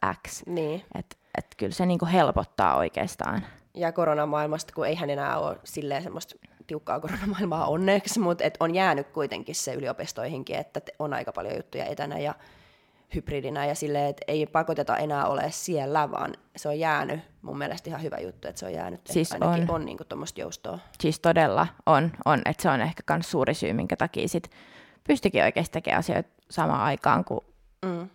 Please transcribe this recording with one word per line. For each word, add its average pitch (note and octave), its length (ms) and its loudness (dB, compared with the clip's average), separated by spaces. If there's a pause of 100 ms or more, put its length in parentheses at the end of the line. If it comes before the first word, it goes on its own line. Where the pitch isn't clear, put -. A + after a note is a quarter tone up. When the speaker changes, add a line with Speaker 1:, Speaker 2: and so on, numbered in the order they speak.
(280)
Speaker 1:
X. - 180 -12
Speaker 2:
Niin. E3+ 380 -4 (120)
Speaker 1:
Et, - 220 -10 (200)
et - 80 -6 (120)
kyllä G2 160 -2
se F3+ 120 0
niinku F3 200 2
helpottaa D3+ 720 4
oikeastaan. - 680 -2 (280)
Speaker 2:
Ja E3+ 180 0
koronamaailmasta, D3+ 840 0
kun D#3 140 0
eihän D#3+ 220 -2
enää C#3 300 -2
ole D3+ 240 -4
silleen C#3+ 400 -4
semmoista - 320 -12 (320)
tiukkaa D3+ 320 -4
koronamaailmaa F3+ 680 -2
onneksi, G3 520 2
mut F3 220 4
et - 180 2
on E3 160 2
jäänyt E3+ 320 4
kuitenkin - 480 -6
se - 180 -4
yliopistoihinkin, C3 840 -6
että - 240 -6
te-, - 200 -16
on D3+ 140 -2
aika - 180 -4
paljon - 240 -6
juttuja - 300 -8
etänä D3 340 -6
ja D3 160 -4 (800)
hybridinä C#3+ 500 -4
ja D3 100 0
silleen, D3 340 0
että C#3+ 180 -8
ei D3+ 180 0
pakoteta D#3+ 520 0
enää D3 280 0
ole C#3+ 260 0
siellä, D3 600 0
vaan - 220 -4 (220)
se - 140 -6
on D3 100 -2
jäänyt D3+ 400 0 (220)
mun - 160 -10
mielestä D3 320 -6
ihan D#3 140 -8
hyvä - 160 -6
juttu, - 280 -10
että - 120 -12
se - 60 -10
on F#2 80 -6
jäänyt, F2 260 -6
että - 140 -12
Speaker 1:
Siis E3 180 2
Speaker 2:
ainakin E3+ 320 2
Speaker 1:
on. E3 120 2
Speaker 2:
on D#3 100 -4
niinku - 200 -10
tommoista - 360 -10
joustoa. - 380 -8 (200)
Speaker 1:
Siis D#3 200 0
todella D#3+ 480 6 (180)
on, D#3+ 260 6 (140)
on. C#3+ 200 6
Et - 140 0
se E3+ 100 2
on C3 120 4
ehkä D3+ 240 -4
kans E3 260 0
suuri D3 220 2
syy, G2 200 -2
minkä - 220 0
takia - 320 -2
sit - 240 -4 (560)
pystyikin - 360 4
oikeesti D#3+ 300 2
tekemään - 260 0
asioita - 300 0 (200)
samaan D#3 320 2
aikaan, C#3+ 440 4
kun - 160 -4 (440)
Speaker 2:
Mm. F3+ 300 -4